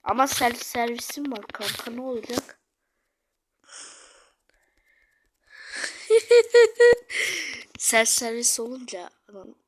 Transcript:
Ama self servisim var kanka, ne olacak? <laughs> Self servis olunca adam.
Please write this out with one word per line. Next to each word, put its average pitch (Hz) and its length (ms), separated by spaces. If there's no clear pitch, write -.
Ama 247 240
self 240 360
servisim 240 680
var 208 220
kanka, - 380
ne 240 100
olacak? 240 580
<laughs> 466 1700
Self 226 300
servis 240 500
olunca 233 500
adam. 202 260